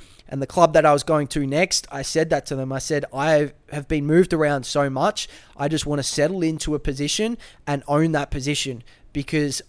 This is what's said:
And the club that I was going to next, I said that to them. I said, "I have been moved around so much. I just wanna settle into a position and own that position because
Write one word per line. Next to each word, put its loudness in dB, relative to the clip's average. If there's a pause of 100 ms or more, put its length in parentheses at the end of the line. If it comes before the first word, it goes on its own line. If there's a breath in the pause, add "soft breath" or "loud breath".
(280 loud breath)
And -6
the -4
club 4
that 6
I 6
was 2
going 0
to -2
next, 0
I -8
said 0
that 0
to -6
them. -4
I -4
said, -2 (100)
"I 2 (180)
have -8
been 0
moved 6
around 0
so 0
much. -2 (280 loud breath)
I -2
just -2
wanna -2
settle 0
into -2
a -2
position -2 (260 loud breath)
and -2
own 2
that -2
position -4 (300 soft breath)
because -2